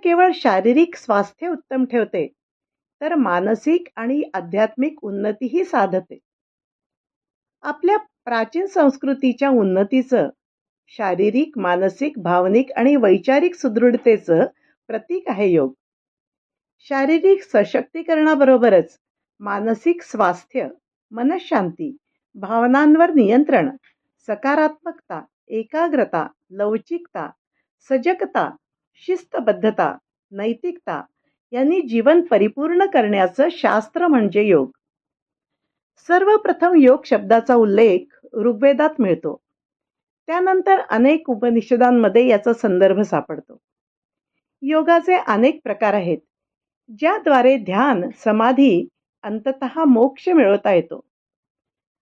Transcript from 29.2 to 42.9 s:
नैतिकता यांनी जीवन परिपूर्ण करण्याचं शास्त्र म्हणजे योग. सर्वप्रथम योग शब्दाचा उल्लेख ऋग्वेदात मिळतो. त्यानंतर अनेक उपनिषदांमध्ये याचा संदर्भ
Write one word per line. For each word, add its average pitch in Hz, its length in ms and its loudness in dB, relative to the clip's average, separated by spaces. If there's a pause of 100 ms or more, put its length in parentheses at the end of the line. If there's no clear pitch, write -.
नैतिकता 220 680 -10 (500)
यांनी 294 300 -2
जीवन 262 400 2
परिपूर्ण 302 640 0
करण्याचं 214 640 0
शास्त्र 220 560 -2
म्हणजे 208 360 0
योग. 160 280 2 (1400)
सर्वप्रथम 370 680 2
योग 262 300 6
शब्दाचा 226 500 2
उल्लेख 208 760 2
ऋग्वेदात 247 560 2 (100)
मिळतो. 170 380 -2 (920)
त्यानंतर 370 520 0
अनेक 277 500 0
उपनिषदांमध्ये 233 1000 2
याचा 226 260 0
संदर्भ 190 460 2